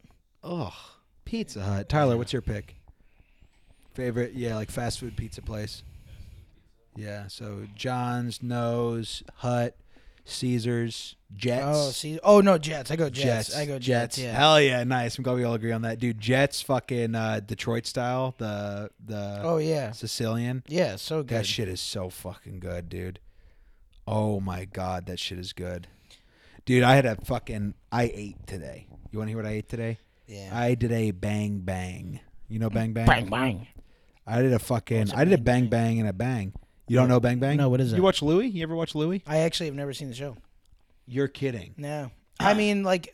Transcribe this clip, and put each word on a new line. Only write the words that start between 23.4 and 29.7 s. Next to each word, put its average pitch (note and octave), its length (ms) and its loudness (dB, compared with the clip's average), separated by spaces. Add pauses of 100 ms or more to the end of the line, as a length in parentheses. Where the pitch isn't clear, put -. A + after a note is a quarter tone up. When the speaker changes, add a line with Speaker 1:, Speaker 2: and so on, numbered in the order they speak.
Speaker 1:
Oh G#2+ 320 0
my F#2 280 -6
God, F#2 400 -6
that F2+ 120 -8
shit F2+ 200 -8
is F2+ 160 -10
good. F2 320 -8 (800)
Dude, B2+ 160 6
I B2 120 10
had C3+ 120 8
a A2 100 0
fucking, A2 560 -4 (180)
I A#2 240 0
ate G#2 320 -12
today. D#2+ 400 -12 (240)
You G#2 80 -8
wanna A2 120 -4
hear A2+ 80 -6
what G#2+ 80 -6
I G#2+ 60 -4
ate G#2+ 180 -6